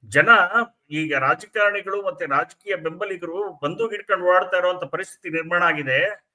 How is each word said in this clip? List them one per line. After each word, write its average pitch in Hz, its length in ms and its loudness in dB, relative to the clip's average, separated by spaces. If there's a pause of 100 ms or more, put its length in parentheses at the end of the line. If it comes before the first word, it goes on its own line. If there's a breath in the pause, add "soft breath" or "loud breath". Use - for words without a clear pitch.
ಜನ 151 240 4 (640)
ಈಗ 151 260 -2
ರಾಜಕಾರಣಿಗಳು 196 840 0
ಮತ್ತೆ 180 240 -4
ರಾಜಕೀಯ 160 480 -2
ಬೆಂಬಲಿಗರು 175 880 -6
ಬಂದೂಕ್ 208 300 -4
ಹಿಡ್ಕೊಂಡು 190 340 -2
ಓಡಾಡ್ತಾ 180 300 4
ಇರುವಂತ 180 280 0
ಪರಿಸ್ಥಿತಿ 170 500 -8
ನಿರ್ಮಾಣ 165 280 0
ಆಗಿದೆ. 151 720 0